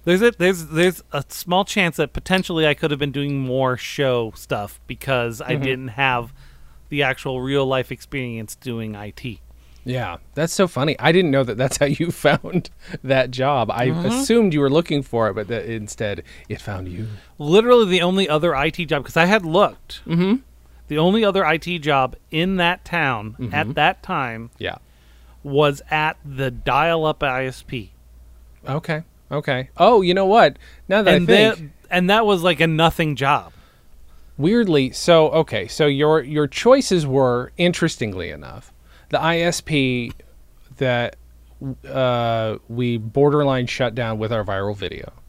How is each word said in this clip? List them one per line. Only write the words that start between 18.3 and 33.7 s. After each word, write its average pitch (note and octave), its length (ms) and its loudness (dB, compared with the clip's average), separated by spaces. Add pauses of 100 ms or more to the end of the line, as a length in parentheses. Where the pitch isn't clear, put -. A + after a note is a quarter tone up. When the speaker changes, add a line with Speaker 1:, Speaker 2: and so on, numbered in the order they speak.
Speaker 1:
I C#3+ 140 0
T E3+ 160 -6
job, C#3+ 200 -2
'cause - 120 -4
I E3 80 6
had G3+ 200 2
looked, D#3+ 640 0
Speaker 2:
Mm-hmm. F3+ 280 2 (520)
Speaker 1:
the D3 120 -4
only G3+ 260 4
other F#3+ 200 2
I D#3+ 120 2
T F3 220 -6
job C#3 360 0 (140)
in F#3 280 0
that F3 280 0
town A#2+ 540 -4
Speaker 2:
Mm-hmm. A#2+ 160 -6
Speaker 1:
at C3 200 -2
that D#3+ 280 0
time A#2+ 560 -6
Speaker 2:
Yeah. F#2 160 -6 (680)
Speaker 1:
was C#3+ 460 2
at D#3 340 -2
the C3+ 280 -4
dial-up D3+ 720 0
I C3 240 -2
S - 160 -12
P. A2 300 -12 (720)
Speaker 2:
Okay, D#3 340 -6 (300)
okay. C3+ 460 -4
Oh, G#3 260 6
you F3 100 2
know F#3+ 140 2
what? G3 300 6 (300)
Now G3+ 140 2
that F#3 140 6
Speaker 1:
And F3+ 140 2
Speaker 2:
I F#3 40 8 (200)
think - 20 -4
Speaker 1:
that, D#3 140 -16 (200)
and F3+ 220 0
that A3 160 4
was, F#3 160 2
like, E3+ 160 2
a E3 80 4
nothing D#3+ 480 2
job. C3+ 360 0 (840)